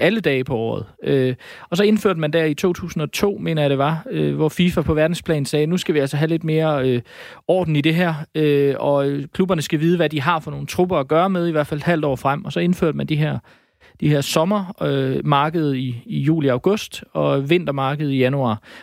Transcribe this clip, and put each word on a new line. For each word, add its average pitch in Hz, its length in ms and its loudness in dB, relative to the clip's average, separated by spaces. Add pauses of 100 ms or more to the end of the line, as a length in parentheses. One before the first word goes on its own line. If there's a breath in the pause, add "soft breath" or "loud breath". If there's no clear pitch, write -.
alle 208 220 2
dage 135 220 2
på 131 120 -4
året. 110 300 -4 (180)
Øh, 131 320 2 (340 loud breath)
og 175 80 -4
så 202 60 4
indførte 202 360 2
man 151 140 0
der 165 120 4
i 156 80 2
to 180 200 0
tusind 170 300 -6
og 143 80 -4
to, 202 300 0
mener 165 200 -2
jeg, 143 80 2
det 139 80 2
var, 156 340 -2
øh, 151 240 0
hvor 151 140 0
fifa 180 320 2
på 160 120 0
verdensplan 156 520 0
sagde, 151 200 0
"Nu 170 120 0
skal 180 180 -2
vi 151 40 2
altså 139 180 0
have 156 120 0
lidt 165 140 -2
mere, 156 460 2
øh, 120 120 2 (460 loud breath)
orden 170 280 2
i 147 60 2
det 160 140 2
her, 170 180 2 (220)
øh, 143 440 2
og 143 420 0 (120)
klubberne 185 280 0
skal 147 180 -2
vide, 170 180 2
hvad 170 120 2
de 151 120 -4
har 165 180 0
for 151 120 -12
nogle 143 160 -8
trupper 180 300 0
at 135 100 0
gøre 165 220 4
med, 175 180 0
i 170 40 0
hvert 151 160 0
fald 151 120 -6
et 139 40 -10
halvt 165 220 0
år 139 100 0
frem." 139 300 -2
Og 147 60 -8
så 175 80 -4
indførte 175 380 0
man 139 100 -4
de 156 80 -2
her, 147 240 -2 (600 soft breath)
de 147 100 2
her 147 120 4
sommer, 180 640 -2
øh, 139 420 -2
marked 147 480 2
i, 127 320 -4
i 151 140 -6
juli 147 280 2
og 127 60 4
august, 190 500 -2 (100)
og 139 360 0
vintermarked 147 600 0
i 135 80 -2
januar, 127 440 0 (220 loud breath)